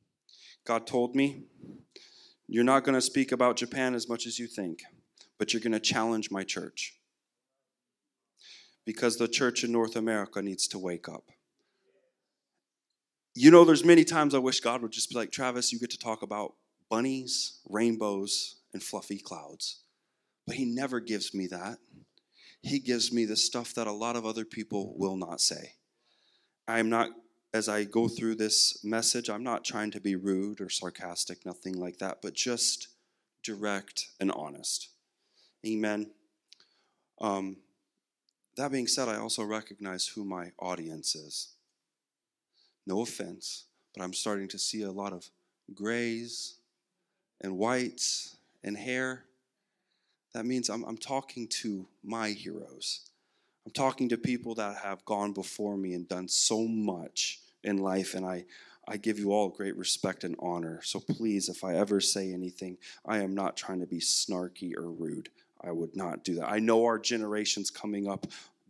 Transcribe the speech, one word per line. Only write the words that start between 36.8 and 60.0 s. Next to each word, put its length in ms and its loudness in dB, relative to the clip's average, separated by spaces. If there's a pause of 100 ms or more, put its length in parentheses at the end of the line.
Um, 380 -4 (1000)
that 160 -2
being 140 0
said, 200 2
I 80 0
also 300 -4
recognize 600 -6
who 180 -8
my 340 -8
audience 560 -4
is. 380 -10 (1300)
No 140 -2
offense, 640 -8 (300)
but 100 -10
I'm 100 -6
starting 360 -4
to 100 -10
see 220 -4
a 100 -4
lot 220 -6
of 160 -14 (440)
grays 840 -4 (840)
and 180 -6
whites 800 -2 (260)
and 140 -8
hair. 480 -4 (1120)
That 120 -6
means 240 0
I'm, 140 -4
I'm 140 -8
talking 500 -6 (140)
to 260 -6 (160)
my 280 -4
heroes. 800 -10 (560)
I'm 60 -16
talking 380 0
to 80 2
people 380 -2
that 280 -4
have 220 -8
gone 260 0
before 460 -6
me 160 -4
and 120 -6
done 220 -6
so 400 2
much 720 -4 (240)
in 140 0
life, 360 0
and 120 -4
I, 180 -6 (420)
I 120 -8
give 220 -2
you 120 2
all 160 4
great 300 -6
respect 480 -2